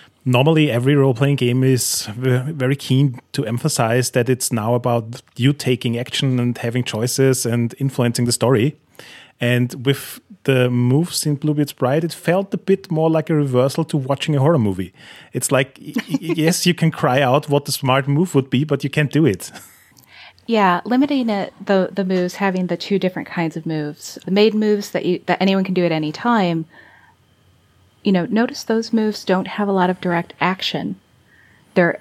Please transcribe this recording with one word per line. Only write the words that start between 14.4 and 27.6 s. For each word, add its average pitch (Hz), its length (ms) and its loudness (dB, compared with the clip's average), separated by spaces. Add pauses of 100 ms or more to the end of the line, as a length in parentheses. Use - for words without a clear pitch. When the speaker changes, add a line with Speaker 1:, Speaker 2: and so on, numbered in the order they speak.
Speaker 1:
movie. 95 340 -2 (400)
It's - 180 -4
like, 135 300 0
y-, - 120 -14 (160)
y-, - 100 -2
<laughs> 160 180 -4
yes, 165 280 2
you 180 80 4
can 165 160 0
cry 135 320 0
out 139 280 2
what 143 160 2
the 139 80 -4
smart 131 340 0
move 156 260 0
would 135 160 2
be, 127 140 0
but 147 220 -2
you 135 40 -4
can't 151 220 0
do 151 140 4
it. 101 300 -2
<laughs> - 60 -20 (880)
Speaker 2:
Yeah, 196 340 2
limiting 254 460 0
it, 196 240 -4 (100)
the, 190 280 2
the 196 120 -2
moves, 185 300 0
having 185 320 -2
the 175 100 -2
two 196 220 -2
different 185 300 -4
kinds 165 280 -4
of 165 120 -8
moves. 151 580 -8
The 180 60 -4
main 214 260 4
moves 208 320 0
that - 160 -4
you, 175 220 0
that 180 120 0
anyone 190 240 2
can 185 120 -4
do 180 100 2
at 165 60 0
any 156 200 -2
time, 175 540 0 (1400)